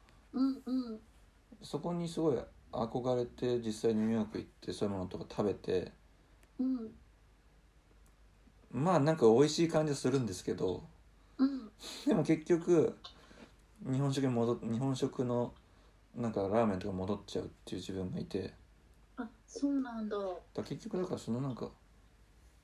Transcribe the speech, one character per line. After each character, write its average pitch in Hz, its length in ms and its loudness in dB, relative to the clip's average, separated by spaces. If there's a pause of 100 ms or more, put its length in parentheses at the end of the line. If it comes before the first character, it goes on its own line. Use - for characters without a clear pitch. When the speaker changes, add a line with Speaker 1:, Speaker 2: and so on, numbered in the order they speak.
(340)
Speaker 1:
う 254 100 0
ん 269 220 0
う 240 60 -6
ん。 240 280 -4 (640)
Speaker 2:
そ - 180 -8
こ 170 140 -4
に 170 140 -2
す 170 120 -6
ご 160 140 4
い - 40 2 (340)
憧 123 440 -2
れ 123 100 2
て、 123 340 -2
実 113 140 -2 (160)
際 110 60 4
ニ 107 60 2
ュ 110 60 2
ー 113 60 2
ヨ 113 100 2
ー - 20 -2
ク 101 140 -6
行 - 80 -8
っ - 20 -20 (120)
て、 - 120 -6
そ 107 140 -2
う - 20 -2
い - 20 -2
う 98 40 -4
も 92 80 -4
の 90 40 -4
と 87 120 -8
か 87 100 -10
食 - 140 -2
べ 98 100 2
て、 90 380 -2 (680)
Speaker 1:
う 254 40 -2
ん。 240 280 -2 (1800)
Speaker 2:
ま 160 240 2
あ、 156 40 6
な 147 140 6
ん 160 40 0
か 123 100 8
美 120 180 10
味 151 80 4
し 165 120 4
い - 20 4
感 156 180 2
じ 147 60 0
は 139 40 -2
す 135 140 0
る 135 100 4
ん 123 60 0
で 98 80 -2
す - 100 -10
け 110 100 -2
ど、 92 300 -2 (540)
Speaker 1:
う 262 80 4
ん。 262 260 -4 (360)
Speaker 2:
で 294 80 4
も 160 80 4
結 160 220 2
局、 170 520 4 (920)
日 131 120 0
本 139 140 2
食 135 120 0
に 127 80 2
戻 117 220 2
っ-、 113 80 -4
日 113 160 -2
本 131 160 0
食 135 280 -2
の、 120 300 0 (640)
な 117 140 -2
ん 104 40 -4
か 101 80 0
ラ 101 220 4
ー - 20 4
メ 98 120 2
ン - 20 -6
と 98 80 -6
か 98 60 -4
戻 92 220 -2
っ 104 120 -6
ち - 120 -6
ゃ - 20 -2
う 92 40 -8
っ - 20 -10 (160)
て - 120 -8
い - 20 -4
う 92 40 -6
自 95 120 -10
分 92 180 -4
が 160 80 -6
い - 60 -6
て。 - 280 -6 (640)
Speaker 1:
あ、 233 100 -8 (180)
そ - 240 -4
う 277 120 0
な 233 200 -6
ん 214 80 -6
だ。 208 80 -4
Speaker 2:
だ 202 60 -4
か 190 80 -4 (260)
ら 107 60 -4
結 - 220 -10
局 - 120 -4
だ 180 80 -2
か 180 80 -6
ら - 60 -4
そ - 120 -8
の 120 100 -2
な 139 80 -2
ん 120 60 -6
か、 - 140 -8 (960)